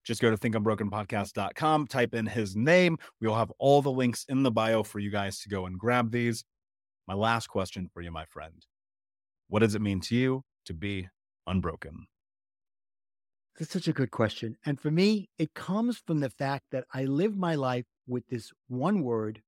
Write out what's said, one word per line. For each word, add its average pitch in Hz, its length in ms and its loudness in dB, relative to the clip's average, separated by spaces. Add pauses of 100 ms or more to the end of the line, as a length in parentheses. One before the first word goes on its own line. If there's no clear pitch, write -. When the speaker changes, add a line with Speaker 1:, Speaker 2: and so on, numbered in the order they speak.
Speaker 1:
Just - 200 -4
go 117 80 6
to 110 80 4
think 113 160 0
unbroken 107 360 0
podcast 101 440 -4
dot 98 200 -4
com, 156 320 2
type 120 280 0
in 113 100 -2
his 104 320 -4
name. 165 400 6 (240)
We'll 110 140 2
have 110 240 0
all 139 240 6
the 139 80 0
links 127 400 0
in 135 140 2
the 127 60 4
bio 110 320 2
for 104 160 -8
you 101 120 -4
guys 98 300 -4
to 101 100 -14
go 95 160 -4
and 90 120 -8
grab 117 320 2
these. 120 320 -2 (640)
My 95 60 -8
last 113 360 0
question 92 440 -6
for 87 80 -14
you, 87 100 -10
my 80 140 -10
friend. 78 400 -18 (840)
What 92 100 2
does 107 160 4
it 107 80 -2
mean 98 200 0
to 117 140 -2
you 131 260 0 (220)
to - 80 -12
be 92 360 -6 (380)
unbroken? 82 600 -4 (1500)
Speaker 2:
That's - 140 -8
such 170 160 -4
a 156 40 4
good 135 180 0
question. 110 540 -2
And 143 160 -4
for 151 100 -2
me, 190 460 2
it 156 160 -2
comes 220 460 -2
from 160 220 -2
the 131 100 -2
fact 139 400 -4
that 127 140 -4 (100)
I 135 100 -2
live 170 320 0
my 175 200 2
life 127 280 0 (220)
with 123 220 -4
this 120 240 -8 (160)
one 151 340 0
word, 110 440 -2